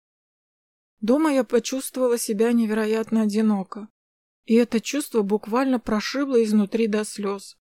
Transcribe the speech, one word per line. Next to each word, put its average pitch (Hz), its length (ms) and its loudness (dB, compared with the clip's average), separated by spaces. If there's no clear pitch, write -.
Дома 285 320 2
я 262 100 2
почувствовала 247 760 -2
себя 226 360 0
невероятно 220 680 0
одиноко. 214 680 -2
И 226 100 4
это 233 240 4
чувство 269 420 -2
буквально 220 580 0
прошибло 247 640 0
изнутри 214 440 2
до 214 160 0
слёз. 202 580 -8